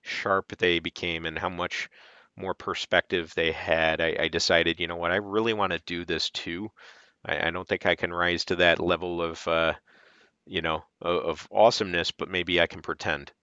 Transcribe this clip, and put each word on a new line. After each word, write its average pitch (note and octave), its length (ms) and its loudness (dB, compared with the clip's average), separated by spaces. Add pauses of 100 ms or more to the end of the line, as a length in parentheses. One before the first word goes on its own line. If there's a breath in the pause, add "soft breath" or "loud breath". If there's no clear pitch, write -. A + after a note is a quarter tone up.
sharp G2 500 0
they F2 220 4
became E2 460 -4
and D#2+ 120 -6
how F2+ 120 -2
much F2 380 -6 (480 loud breath)
more F#2 180 -6
perspective F2 800 0
they E2 180 2
had, D#2+ 480 2
I, E2 200 0
I E2 80 0
decided, E2 520 2
"You E2+ 80 -2
know E2+ 80 -6
what, E2+ 160 0
I F#2 40 2
really G#2 380 0
wanna F#2 320 0
do E2+ 180 -6
this D#2+ 260 -2
too." F#2 400 -8 (540 loud breath)
I, - 240 -2
I - 20 0
don't F2+ 180 -8
think F#2+ 180 0
I F2 100 4
can E2+ 160 -4
rise F2 340 0
to F2+ 100 0
that E2+ 240 6
level E2+ 420 0
of, E2 260 -4
uh, E2 260 2 (720 soft breath)
you F2+ 160 -4
know, D#2+ 220 -2 (180)
o-, F2 160 0
of D#2+ 320 -6
awesomeness, G2 640 4
but - 180 -8
maybe F2+ 300 0
I E2 60 6
can D#2+ 160 -10
pretend. D#2 500 -6 (100)